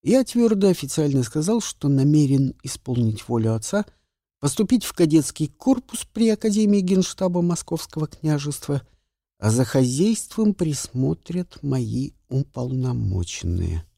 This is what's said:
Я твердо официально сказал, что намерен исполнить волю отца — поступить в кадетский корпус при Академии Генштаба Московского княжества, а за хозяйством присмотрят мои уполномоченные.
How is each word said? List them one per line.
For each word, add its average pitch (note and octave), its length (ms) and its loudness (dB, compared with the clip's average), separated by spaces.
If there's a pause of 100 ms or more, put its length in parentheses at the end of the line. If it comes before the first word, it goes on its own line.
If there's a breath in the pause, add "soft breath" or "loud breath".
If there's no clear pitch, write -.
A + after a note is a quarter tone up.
Я B3 220 4
твердо G#3+ 440 2
официально C#3+ 540 0
сказал, F#3 380 -2
что - 280 -4
намерен C#3 720 4
исполнить A#2 680 -2
волю A2+ 260 0
отца — G3 300 -2 (560 soft breath)
поступить G3 440 0
в - 80 -10
кадетский D#3 560 2
корпус - 640 -2
при A3 180 2
Академии G#3 500 2
Генштаба F3+ 640 0
Московского E3 640 -4
княжества, D3 760 -4 (560)
а A2 120 0
за B2 140 2
хозяйством F#3+ 920 0
присмотрят D#3+ 1080 -4
мои C3 500 -4 (160)
уполномоченные. G#2 1600 -4 (120)